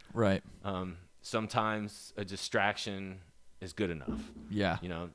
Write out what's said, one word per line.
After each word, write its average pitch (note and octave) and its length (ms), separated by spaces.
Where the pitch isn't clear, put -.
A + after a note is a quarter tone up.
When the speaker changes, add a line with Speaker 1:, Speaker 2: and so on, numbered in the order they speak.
Speaker 1:
Right. G2+ 300
Speaker 2:
Um, F#2 320
sometimes G#2+ 960
a G#2 80
distraction G2 960
is F#2 100
good G2+ 180
enough. D2+ 300
Speaker 1:
Yeah. F#2+ 320
Speaker 2:
You F2 80
know? E2+ 160
Speaker 1:
I E2+ 100